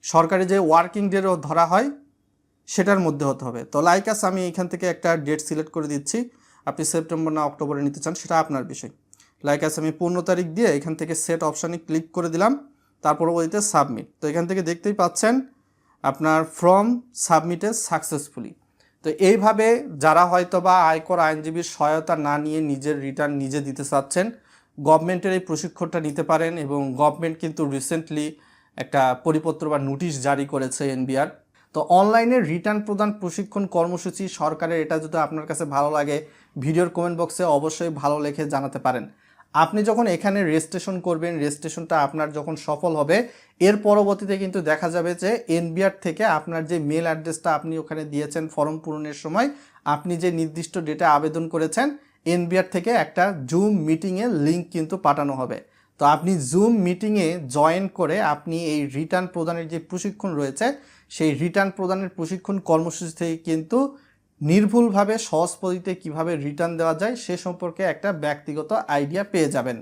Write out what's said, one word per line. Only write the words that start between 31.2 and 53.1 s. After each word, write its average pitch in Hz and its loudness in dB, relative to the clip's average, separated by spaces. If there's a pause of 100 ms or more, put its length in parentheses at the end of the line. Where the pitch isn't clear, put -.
তো 156 -2 (180)
অনলাইনে 226 6 (140)
রিটার্ন 208 -2
প্রদান 208 0 (100)
প্রশিক্ষণ 196 -4 (120)
কর্মসূচি 175 -2 (160)
সরকারের, 160 -2
এটা 160 -2
যদি 156 -6 (100)
আপনার 151 -8
কাছে 160 -4 (100)
ভালো 143 2
লাগে 147 0 (480)
ভিডিওর 165 2
কমেন্ট 175 -2
বক্সে 170 -2 (120)
অবশ্যই 160 -2 (100)
ভালো 147 2
লিখে 147 -2 (100)
জানাতে 135 -4
পারেন। 123 -2 (480)
আপনি 165 4
যখন 233 2 (120)
এখানে 196 0
রেজিস্ট্রেশন 170 -2 (100)
করবেন, 170 -2 (100)
রেজিস্ট্রেশনটা 160 -4 (100)
আপনার 151 -2
যখন 151 -6 (120)
সফল 156 0
হবে, 147 4 (440)
এর 202 6 (100)
পরবর্তীতে 202 4
কিন্তু 190 -4 (120)
দেখা 156 0
যাবে 175 0 (100)
যে 190 0 (280)
এনবিআর 170 0 (100)
থেকে 165 -2 (160)
আপনার 160 -6
যে 175 0 (120)
মেইল 160 0
অ্যাড্রেসটা 160 -4
আপনি 160 -6
ওখানে 156 -8 (100)
দিয়েছেন 147 -4 (100)
ফর্ম 156 0
পূরণের 151 -8
সময়, 190 0 (460)
আপনি 147 -4 (100)
যে 180 2 (120)
নির্দিষ্ট 160 -6 (140)
ডেটে 151 0 (100)
আবেদন 156 0 (100)
করেছেন, 160 0 (480)
এনবিআর 175 0
থেকে 185 -2 (140)
একটা - 0 (260)